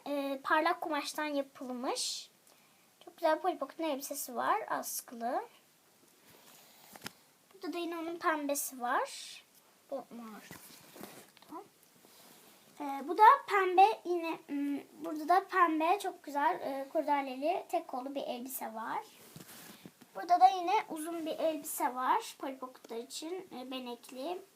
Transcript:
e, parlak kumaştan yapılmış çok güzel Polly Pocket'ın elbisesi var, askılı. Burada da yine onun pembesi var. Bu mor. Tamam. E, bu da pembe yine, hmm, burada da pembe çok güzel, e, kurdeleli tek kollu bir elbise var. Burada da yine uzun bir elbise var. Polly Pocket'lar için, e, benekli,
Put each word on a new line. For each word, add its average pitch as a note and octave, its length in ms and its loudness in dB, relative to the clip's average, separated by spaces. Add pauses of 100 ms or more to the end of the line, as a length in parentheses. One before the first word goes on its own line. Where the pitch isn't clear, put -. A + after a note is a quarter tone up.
e, C#4 360 -4
parlak E4 380 2
kumaştan D4+ 440 -4
yapılmış C#4 1040 -4 (760)
çok - 120 -20
güzel D#4 240 2
Polly F4 180 0
Pocket'ın C#4+ 260 -6
elbisesi C#4+ 520 -6
var, C4+ 320 0
askılı. B3+ 760 -4 (2000)
Burada F4+ 180 -8
da F4 60 -4
yine E4+ 200 -4
onun E4 180 -6
pembesi D4 640 -2
var. C#4 640 -4 (480)
Bu C#4 40 -4
mor. A3 540 -12 (1000)
Tamam. F4 160 -12 (1160)
E, C#4 280 -4
bu F4 100 0
da G#4 40 10 (240)
pembe F#4+ 580 8
yine, E4 420 -2
hmm, C#4+ 580 -4
burada D#4 240 -6
da F#4 200 6
pembe E4+ 500 4
çok F4+ 240 -6
güzel, C#4+ 320 0
e, C4+ 340 -6
kurdeleli C#4 800 0
tek F4 200 -2
kollu C4+ 260 -8
bir C#4 80 -4
elbise A#3+ 520 -6
var. A#3 280 -6 (1120)
Burada F4 260 4
da F#4 80 12
yine F#4 240 2 (160)
uzun D#4+ 380 -6
bir D#4+ 120 -4
elbise D4 560 -2
var. C#4+ 440 0
Polly C4+ 200 -8
Pocket'lar - 380 -12
için, D#4+ 520 -8 (120)
e, B3+ 100 -12
benekli, B3+ 720 -8 (140)